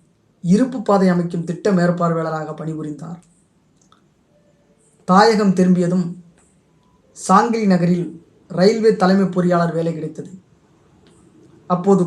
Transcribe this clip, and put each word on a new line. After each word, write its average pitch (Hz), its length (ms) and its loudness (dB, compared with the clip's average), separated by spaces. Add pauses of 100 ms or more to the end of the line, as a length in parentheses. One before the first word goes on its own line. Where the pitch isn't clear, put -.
(440)
இருப்பு 240 380 0
பாதை 196 280 2
அமைக்கும் 175 400 -2
திட்ட 170 220 -6
மேற்பார்வையாளராக 165 840 -2
பணிபுரிந்தார். 156 640 -12 (1900)
தாயகம் 202 500 4
திரும்பியதும் 180 500 0 (1120)
சாங்கிலி 220 500 0
நகரில் 170 400 0 (420)
ரயில்வே 214 460 2
தலைமை 190 320 2
பொறியாளர் 170 500 0
வேலை 165 160 -2
கிடைத்தது. 156 380 -12 (1400)
அப்போது 180 380 2